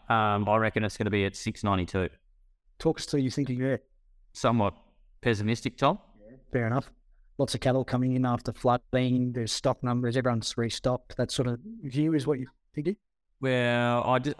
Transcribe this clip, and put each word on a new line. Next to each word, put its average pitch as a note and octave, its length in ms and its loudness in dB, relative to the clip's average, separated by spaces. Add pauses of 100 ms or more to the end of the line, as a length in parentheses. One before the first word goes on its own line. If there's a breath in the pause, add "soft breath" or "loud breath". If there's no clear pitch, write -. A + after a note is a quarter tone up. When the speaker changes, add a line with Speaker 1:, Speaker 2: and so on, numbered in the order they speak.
Speaker 1:
Um, G#2 400 2
I G#2 80 4
reckon A2 300 2
it's G2+ 100 -4
gonna G#2+ 140 -2
be G2+ 160 2
at F#2+ 100 -4
six - 300 -6
ninety-two. F#2 420 0 (720)
Speaker 2:
Talk D#3+ 200 0
us - 60 -8
through C#3+ 140 -2
your C3 120 0
thinking C3+ 280 -2
there. C3 220 -2 (500)
Speaker 1:
Somewhat A#2 440 2 (460)
pessimistic, A2+ 560 -2
Tom. D3+ 220 2 (240)
Speaker 2:
Yeah, A#2+ 140 -20 (160)
fair A#2+ 140 0
enough. B2+ 220 -2 (480)
Lots C3+ 180 -2
of A#2 60 -4
cattle B2+ 220 2
coming B2+ 320 0
in B2+ 100 0
after A#2+ 280 -2
flooding. B2+ 800 2
There's A#2 180 -4
stock - 320 -2
numbers. A#2+ 320 0
Everyone's A#2+ 420 0
restocked. A#2+ 600 -2
That B2 140 -2
sort B2 160 0
of A#2+ 120 -2 (240)
view D3+ 300 0
is C#3 140 0
what D3 120 0
you're B2+ 140 -10 (220)
thinking? D#3 200 -2 (460)
Speaker 1:
Well, A#2+ 640 2
I B2+ 140 4
ju-, C#3+ 200 -4